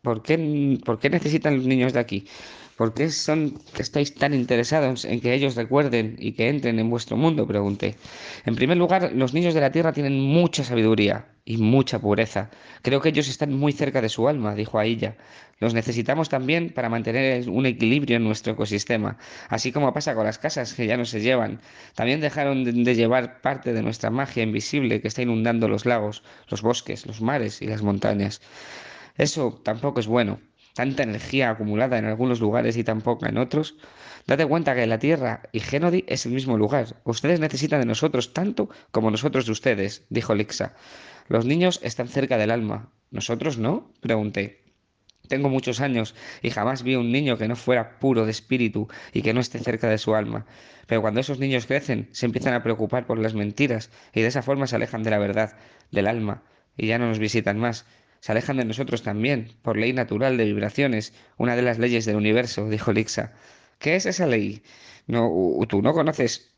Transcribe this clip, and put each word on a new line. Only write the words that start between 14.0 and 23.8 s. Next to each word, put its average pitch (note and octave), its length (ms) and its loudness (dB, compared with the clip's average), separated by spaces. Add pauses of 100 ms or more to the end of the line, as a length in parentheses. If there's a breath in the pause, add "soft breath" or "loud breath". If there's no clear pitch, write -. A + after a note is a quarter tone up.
de A2 80 0
su A2+ 200 0
alma, A2+ 260 0
dijo G#2+ 240 -2
Ailla. A2 380 0 (420 loud breath)
Los A2+ 160 0
necesitamos A#2+ 540 0
también D#3 420 0
para A#2+ 180 -4
mantener A#2+ 640 0
un B2+ 160 2
equilibrio A#2+ 520 2
en A#2 40 2
nuestro A2 300 0
ecosistema, G#2 680 -2 (300 loud breath)
así B2 240 -4
como C#3 200 2
pasa D3 220 -2
con A2 100 0
las G#2+ 140 -2
casas C#3+ 360 -6
que A#2+ 120 -2
ya A#2 100 2
no A#2+ 80 -2
se A2+ 160 -4
llevan. A2+ 400 0 (360 loud breath)
También B2+ 240 0
dejaron C#3 420 0
de, A#2+ 80 0
de A#2+ 240 4
llevar A#2 460 2
parte C3 320 -2
de A2 100 -2